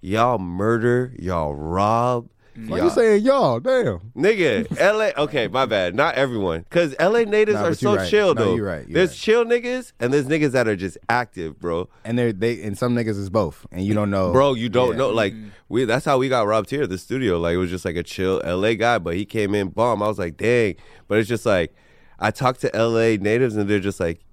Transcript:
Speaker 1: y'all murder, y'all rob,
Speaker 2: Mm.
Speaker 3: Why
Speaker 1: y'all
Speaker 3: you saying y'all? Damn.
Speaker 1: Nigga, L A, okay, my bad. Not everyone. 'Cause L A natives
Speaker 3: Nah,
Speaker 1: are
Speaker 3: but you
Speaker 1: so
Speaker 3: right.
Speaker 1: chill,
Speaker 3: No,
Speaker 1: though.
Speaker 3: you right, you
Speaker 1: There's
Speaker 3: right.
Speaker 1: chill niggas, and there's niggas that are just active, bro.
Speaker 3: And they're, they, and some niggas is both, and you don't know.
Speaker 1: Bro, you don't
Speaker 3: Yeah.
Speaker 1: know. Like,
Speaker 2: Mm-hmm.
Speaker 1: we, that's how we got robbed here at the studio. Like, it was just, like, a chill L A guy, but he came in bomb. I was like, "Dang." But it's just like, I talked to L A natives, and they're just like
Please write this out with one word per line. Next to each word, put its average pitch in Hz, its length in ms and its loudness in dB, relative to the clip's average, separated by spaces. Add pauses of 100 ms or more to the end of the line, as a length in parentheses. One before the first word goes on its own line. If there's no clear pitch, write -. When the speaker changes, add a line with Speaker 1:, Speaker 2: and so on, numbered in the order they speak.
Speaker 1:
y'all 110 380 2
murder, 117 800 0
y'all 82 340 -4
rob, 107 760 0 (280)
Speaker 2:
Mm. 214 120 -12
Speaker 3:
Why 269 80 -4
Speaker 1:
y'all 330 100 0
Speaker 3:
you 339 40 2
saying 214 320 4
y'all? 226 360 4
Damn. 180 400 0 (180)
Speaker 1:
Nigga, 143 600 2
L 202 200 4
A, 214 140 0
okay, 143 340 -2
my 127 200 0
bad. 95 260 0
Not 143 220 0
everyone. 101 560 -2
'Cause 165 260 0
L 185 180 2
A 233 80 2
natives 214 300 2
Speaker 3:
Nah, 208 120 0
Speaker 1:
are 165 40 2
Speaker 3:
but - 140 -2
you 208 60 2
Speaker 1:
so 208 80 4
Speaker 3:
right. 185 120 -2
Speaker 1:
chill, 208 240 4
Speaker 3:
No, 113 120 2
Speaker 1:
though. 92 100 2
Speaker 3:
you 101 100 -2
right, 80 220 -6
you 69 80 -8
Speaker 1:
There's 180 160 4
Speaker 3:
right. - 80 -16
Speaker 1:
chill 233 260 4
niggas, 240 540 -2
and 123 120 0
there's 143 140 2
niggas 147 280 0
that 123 140 2
are 107 80 2
just 90 220 -8 (100)
active, 92 520 -4
bro. 85 280 -4 (160)
Speaker 3:
And 117 140 -4
they're, 120 160 2
they, 107 300 -2
and 101 120 -6
some 120 200 -2
niggas 117 140 -2 (100)
is 98 100 -6
both, 90 420 -2
and 90 140 -4
you 104 80 0
don't 104 160 0
know. 95 220 0
Speaker 1:
Bro, 135 240 4
you 117 140 -4
don't 120 240 2
Speaker 3:
Yeah. - 40 -4
Speaker 1:
know. 131 140 0
Like, 107 220 0
Speaker 2:
Mm-hmm. 107 160 -16 (200)
Speaker 1:
we, 120 160 0
that's 117 200 0
how 143 120 2
we 131 120 0
got 120 180 0
robbed 107 240 0
here 143 100 -4
at 113 80 -4
the 92 80 -4
studio. 110 420 -2
Like, 85 140 0
it 87 40 0
was 90 120 0
just, 90 160 -8
like, 85 100 -4
a 85 60 -4
chill 92 420 -2
L 92 220 -2
A 117 100 2
guy, 113 220 0
but 85 180 -4
he 101 80 -4
came 104 300 -2
in 101 140 0
bomb. 107 340 -2
I 104 60 0
was 104 100 -4
like, 87 200 -6
"Dang." 113 400 0 (300)
But 104 120 2
it's 107 100 -2
just 113 160 -4
like, 92 300 0 (420)
I 104 140 0
talked 131 300 -2
to - 140 -2
L 113 220 2
A 113 200 4
natives, 110 380 0
and 101 140 0
they're 104 100 2
just 95 200 -4
like 85 220 -2 (120)